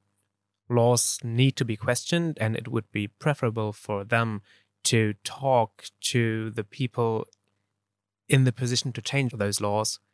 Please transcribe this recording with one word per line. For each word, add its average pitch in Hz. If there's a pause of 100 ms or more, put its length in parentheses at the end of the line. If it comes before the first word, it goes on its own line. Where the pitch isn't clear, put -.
(680)
laws 120
need 123
to -
be 110
questioned, 160
and 110
it -
would 117
be 104
preferable 113
for 101
them 110 (420)
to 110 (100)
talk 131 (140)
to 113
the 110
people 113 (1000)
in 135
the 127
position 123
to 110
change 135
those 104
laws, 104 (140)